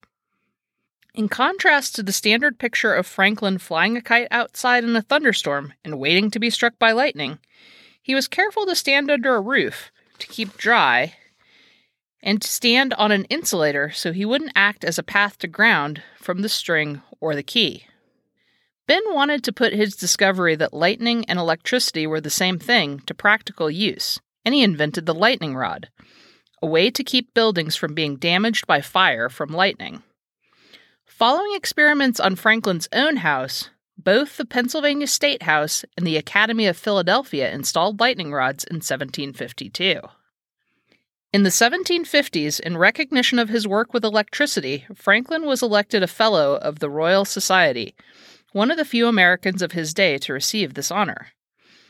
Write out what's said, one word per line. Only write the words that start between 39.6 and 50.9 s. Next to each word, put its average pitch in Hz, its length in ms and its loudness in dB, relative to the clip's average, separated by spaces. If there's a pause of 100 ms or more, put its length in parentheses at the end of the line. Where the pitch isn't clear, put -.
In 202 100 4
the 190 80 4
seventeen 339 540 2
fifties, 170 560 -2
in 170 180 -6
recognition 247 640 2
of 226 80 0
his 214 180 -2
work 208 260 -2
with 226 120 0
electricity, 208 880 -2
Franklin 254 500 0
was 269 180 0
elected 208 420 2
a - 20 2
Fellow 170 480 2
of 147 240 -4
the 147 100 -4
Royal 165 360 2
Society, 175 720 0 (560)
one 208 180 2
of 339 60 0
the 311 80 -2
few 233 240 2
Americans 185 540 2
of 170 100 -4
his 160 200 -4
day 170 260 2
to - 140 -8
receive 143 420 -4
this 147 180 -6